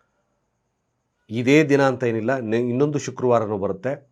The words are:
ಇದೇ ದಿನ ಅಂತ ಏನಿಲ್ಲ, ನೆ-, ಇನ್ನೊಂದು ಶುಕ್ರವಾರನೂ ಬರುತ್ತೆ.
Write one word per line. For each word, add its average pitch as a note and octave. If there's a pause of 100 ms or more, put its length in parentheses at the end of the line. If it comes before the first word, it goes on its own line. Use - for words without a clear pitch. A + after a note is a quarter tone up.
(1300)
ಇದೇ B2
ದಿನ C#3
ಅಂತ C3
ಏನಿಲ್ಲ, A2+
ನೆ-, A#2
ಇನ್ನೊಂದು D3
ಶುಕ್ರವಾರನೂ A#2
ಬರುತ್ತೆ. G2